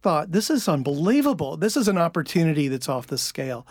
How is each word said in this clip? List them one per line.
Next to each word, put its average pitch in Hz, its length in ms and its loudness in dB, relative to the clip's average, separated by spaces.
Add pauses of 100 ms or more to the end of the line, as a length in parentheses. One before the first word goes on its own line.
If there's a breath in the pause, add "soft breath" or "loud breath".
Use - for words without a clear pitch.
thought, 165 300 2
"This 214 180 2
is 277 180 0
unbelievable. 156 880 0
This 202 180 0
is 240 120 2
an 196 100 2
opportunity 165 680 2
that's 131 200 -4
off 131 200 -4
the 135 100 -6
scale." 127 540 -6